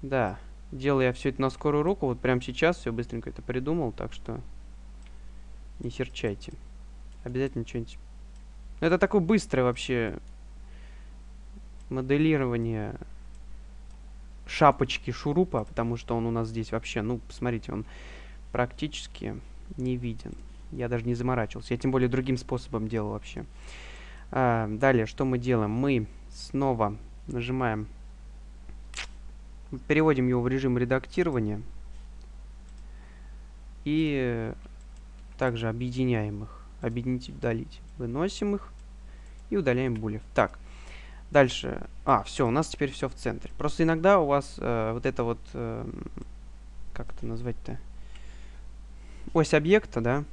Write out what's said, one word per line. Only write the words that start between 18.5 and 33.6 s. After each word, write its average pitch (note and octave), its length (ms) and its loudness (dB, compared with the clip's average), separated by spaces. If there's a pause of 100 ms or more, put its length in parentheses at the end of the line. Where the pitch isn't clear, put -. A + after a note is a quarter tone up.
практически B2 880 -2 (380)
не B2+ 180 0
виден. A#2+ 380 -6 (400)
Я B2 160 -2
даже A#2 160 2
не B2 80 2
заморачивался, A#2+ 600 0
я A#2+ 40 0
тем C3+ 140 2
более B2+ 180 6
другим B2+ 260 2
способом A#2+ 520 -2
делал G#2+ 240 0
вообще. - 340 -6 (840)
А, A#2 360 4
далее, A2+ 380 6
что - 180 -2
мы C3 140 4
делаем? A#2+ 320 4
Мы A#2+ 380 4 (240)
снова A#2 680 2 (300)
нажимаем, A#2+ 600 0 (2000)
переводим D3 400 6
его B2 140 4
в A#2+ 60 2
режим C3 300 4
редактирования B2 840 2 (2250)